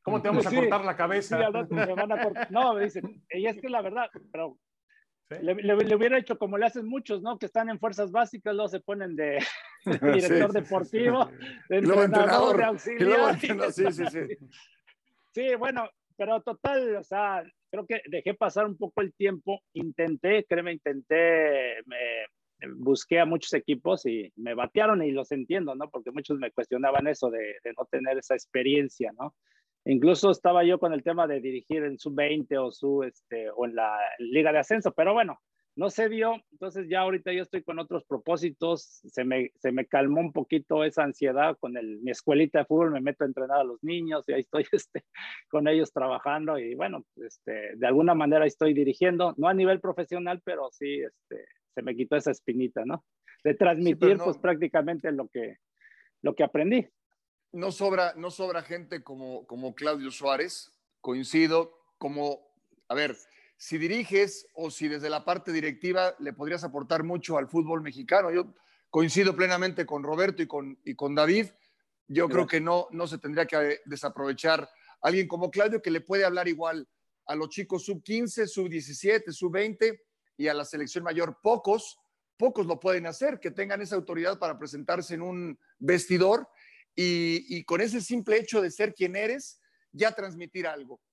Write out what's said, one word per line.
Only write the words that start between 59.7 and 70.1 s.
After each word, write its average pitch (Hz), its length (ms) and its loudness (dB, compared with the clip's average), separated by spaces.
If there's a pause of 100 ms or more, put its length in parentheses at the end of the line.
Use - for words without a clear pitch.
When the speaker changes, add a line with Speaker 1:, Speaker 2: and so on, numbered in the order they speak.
Speaker 3:
Claudio 143 340 -4
Suárez, 139 640 -4 (280)
coincido, 160 760 2 (200)
como, 143 420 -4 (480)
a 120 80 -2
ver, 143 200 -2 (440)
si - 160 -8
diriges 196 800 0
o 160 160 -8
si 156 160 -6
desde 151 240 -4
la 151 140 -4
parte 180 260 -2
directiva 180 720 0
le 143 120 -8
podrías 151 300 -6
aportar 156 400 -4
mucho 165 360 -2
al 135 100 -2
fútbol 160 340 -2
mexicano. 147 480 0
Yo 180 240 -2 (340)
coincido 165 460 4
plenamente 180 500 0
con 147 200 -6
Roberto 170 380 0